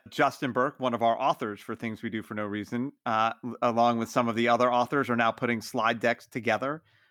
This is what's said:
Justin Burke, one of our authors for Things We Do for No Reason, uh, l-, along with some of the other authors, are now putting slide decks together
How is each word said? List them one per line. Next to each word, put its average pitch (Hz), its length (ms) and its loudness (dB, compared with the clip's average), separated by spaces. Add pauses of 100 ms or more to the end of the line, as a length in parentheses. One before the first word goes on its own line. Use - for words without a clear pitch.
Justin 139 440 2
Burke, 131 280 0
one 123 140 0
of 110 80 -2
our 113 180 4
authors 110 400 -2
for 113 140 -10
Things 110 280 -8
We 117 60 -4
Do 107 140 -6
for - 100 -12
No 107 140 -4
Reason, 107 460 -6 (120)
uh, 113 300 2 (100)
l-, 117 160 -8
along 117 380 4
with 113 100 -4
some 123 180 0
of 113 100 -2
the 117 120 2
other 120 240 4
authors, 123 380 0
are 117 60 0
now 113 160 2
putting 117 280 -2
slide 117 400 -2
decks 120 260 0
together 123 560 -4 (280)